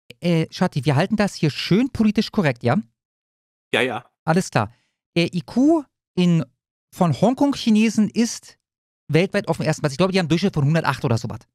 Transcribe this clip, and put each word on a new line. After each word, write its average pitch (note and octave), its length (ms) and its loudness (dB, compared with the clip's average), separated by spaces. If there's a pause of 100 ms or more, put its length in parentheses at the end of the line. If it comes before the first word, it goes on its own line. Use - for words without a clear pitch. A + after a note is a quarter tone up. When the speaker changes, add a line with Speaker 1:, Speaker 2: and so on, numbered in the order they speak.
(200)
Speaker 1:
äh, E3 300 0
Shati, E3+ 360 -4
wir C#3+ 100 2
halten F#3+ 200 0
das G3+ 200 -2
hier D#3+ 140 0
schön A#3 400 0
politisch G#3+ 420 0
korrekt, D3 320 0
ja? A#2+ 140 2 (960)
Speaker 2:
Ja, A2+ 80 2
ja. A#2+ 240 -4 (180)
Speaker 1:
Alles E3+ 260 0
klar. A2 220 -2 (440)
Der E3+ 180 0
I E3+ 80 -4
Q D4 420 0 (320)
in, F3 280 2 (520)
von E3 240 0
Hongkong-Chinesen A3 920 2
ist - 480 -4 (500)
weltweit F3+ 400 0
auf D#3+ 100 -2
dem D#3+ 80 -6
ersten D3+ 160 -2
Platz. D3 100 -2
Ich C#3 60 -8
glaube, F#3 140 2
die F#3+ 80 0
haben F#3 40 2
einen C#3+ 60 -4
Durchschnitt F3 240 0
von C#3+ 120 0
hundertacht C#3+ 400 -2
oder A#2 120 0
sowas. G#2+ 220 -10 (160)